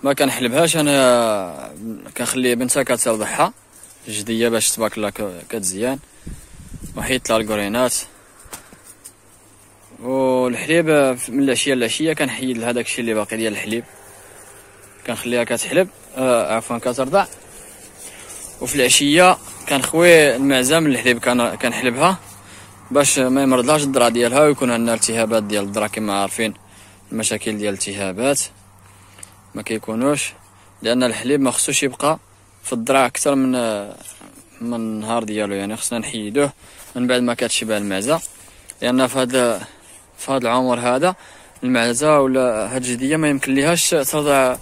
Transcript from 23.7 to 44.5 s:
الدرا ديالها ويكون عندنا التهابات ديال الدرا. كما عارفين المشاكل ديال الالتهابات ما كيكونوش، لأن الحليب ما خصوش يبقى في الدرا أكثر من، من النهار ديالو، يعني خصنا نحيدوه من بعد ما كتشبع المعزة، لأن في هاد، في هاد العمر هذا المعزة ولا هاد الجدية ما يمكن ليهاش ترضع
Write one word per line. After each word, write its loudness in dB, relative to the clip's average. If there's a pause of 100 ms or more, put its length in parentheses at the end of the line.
الدرا 2
ديالها 2
ويكون 4
عندنا 0
التهابات 0
ديال -2
الدرا. -4
كما -4
عارفين -4 (580)
المشاكل -4
ديال -2
الالتهابات -2 (1120)
ما -10
كيكونوش، -2 (500)
لأن 2
الحليب 0
ما 2
خصوش -2
يبقى -2 (460)
في -6
الدرا 2
أكثر 0
من، 2 (1080)
من -6
النهار -4
ديالو، -4
يعني -6
خصنا -6
نحيدوه -2 (440)
من -2
بعد 2
ما 0
كتشبع -2
المعزة، -2 (600)
لأن 2
في -2
هاد، 0 (840)
في -6
هاد -2
العمر 2
هذا 2 (500)
المعزة 4
ولا 0
هاد -4
الجدية -2
ما 2
يمكن 0
ليهاش 2
ترضع 2